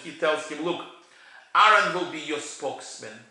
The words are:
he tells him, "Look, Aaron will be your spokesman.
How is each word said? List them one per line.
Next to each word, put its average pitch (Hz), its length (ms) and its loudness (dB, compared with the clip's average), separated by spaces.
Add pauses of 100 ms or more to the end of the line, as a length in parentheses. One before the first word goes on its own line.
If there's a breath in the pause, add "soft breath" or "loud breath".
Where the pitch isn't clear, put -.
he 156 100 -14
tells 156 340 -2
him, 151 180 -10
"Look, 175 180 -4 (680 loud breath)
Aaron 208 400 6
will 165 180 -4
be 156 80 -8
your 147 200 -4
spokesman. 120 920 -12